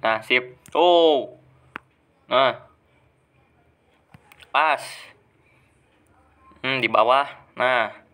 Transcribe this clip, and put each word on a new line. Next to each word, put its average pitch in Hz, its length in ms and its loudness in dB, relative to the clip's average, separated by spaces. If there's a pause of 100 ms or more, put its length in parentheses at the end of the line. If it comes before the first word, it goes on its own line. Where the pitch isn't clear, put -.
Nah, 110 160 0
sip. - 400 -4 (160)
Oh. 165 640 2 (880)
Nah. 127 320 0 (1900)
Pas. 147 320 -2 (1800)
Hmm, 131 240 -6
di 110 80 -4
bawah. 120 320 2 (320)
Nah. 123 320 -2 (260)